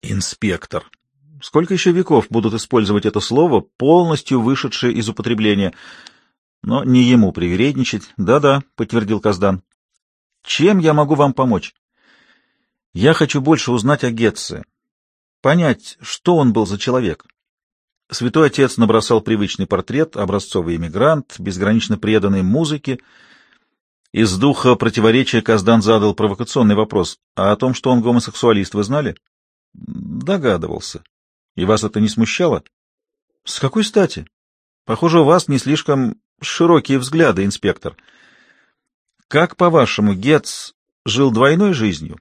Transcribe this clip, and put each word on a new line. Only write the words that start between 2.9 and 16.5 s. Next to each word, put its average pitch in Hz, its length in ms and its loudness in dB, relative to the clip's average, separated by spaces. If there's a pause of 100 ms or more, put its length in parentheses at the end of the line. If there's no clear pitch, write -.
это 104 140 -2
слово, 135 400 2
полностью 151 800 0
вышедшее 123 500 -2
из 110 160 -4
употребления? 104 640 -2 (920)
Но 131 220 -4
не 127 200 4
ему 120 280 4
привередничать. 107 880 -4
"Да-да", 135 440 2 (140)
подтвердил 107 440 -2
Каздан. 95 420 0 (840)
"Чем 190 360 2
я 160 120 2
могу 147 220 2
вам 143 180 2
помочь?" 120 420 -2 (1200)
"Я 120 220 4
хочу 147 260 0
больше 131 320 0
узнать 127 320 0
о 123 60 0
Гетце, 113 540 -4 (760)
понять, 151 600 0
что - 340 -2
он 135 160 2